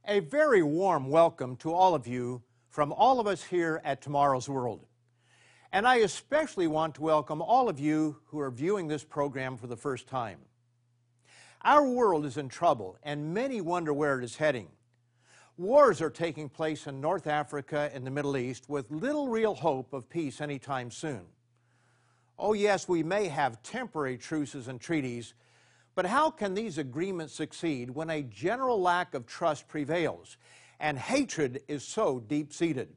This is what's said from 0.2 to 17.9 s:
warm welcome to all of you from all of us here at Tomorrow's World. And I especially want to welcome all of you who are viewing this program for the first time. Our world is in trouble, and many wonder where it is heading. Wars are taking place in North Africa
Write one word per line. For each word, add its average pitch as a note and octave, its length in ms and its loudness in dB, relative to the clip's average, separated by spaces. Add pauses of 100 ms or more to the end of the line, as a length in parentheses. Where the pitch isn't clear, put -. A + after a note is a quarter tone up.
warm D#3 440 2
welcome C#3+ 500 4
to D#3+ 140 -4
all F3+ 220 6
of A#2+ 140 -2
you B2 340 -6 (260)
from D3 240 0
all B3 280 4
of G#3 80 0
us F#3 160 -4
here E3 400 0
at C#3 180 -4
Tomorrow's C#3+ 460 2
World. B2 360 -6 (880)
And G3+ 160 2
I B3+ 120 6
especially A3 680 0
want D#3 300 0
to C#3+ 60 -8
welcome D#3 380 2
all A#3+ 280 4
of D3+ 100 -4
you D3+ 460 0
who D3+ 160 -10
are C3+ 100 -4
viewing E3 380 -2
this D3+ 160 -4
program C3+ 520 -4
for A#2+ 120 -14
the A#2+ 80 -8
first B2+ 320 -6
time. A2 320 -6 (1200)
Our C#4+ 240 8
world G#3 400 4
is C3+ 120 -6
in C3+ 100 -6
trouble, B2 560 0
and D3 280 -6
many A#3+ 280 -2
wonder E3+ 320 -2
where C#3+ 260 2
it B2 60 -4
is A#2 100 -10
heading. C3 360 0 (840)
Wars G#3 460 6
are D3 80 -2
taking D#3 380 -6
place D#3+ 400 -6
in C3+ 120 -10
North D#3+ 280 -2
Africa D3 680 -2